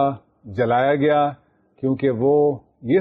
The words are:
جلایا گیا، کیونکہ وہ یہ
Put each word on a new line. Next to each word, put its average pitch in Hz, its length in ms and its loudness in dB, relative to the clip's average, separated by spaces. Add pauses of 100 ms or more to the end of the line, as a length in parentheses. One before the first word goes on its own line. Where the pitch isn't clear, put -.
(560)
جلایا 123 380 0
گیا، 147 280 2 (580)
کیونکہ 135 300 -2 (100)
وہ 139 160 2 (560)
یہ 185 80 2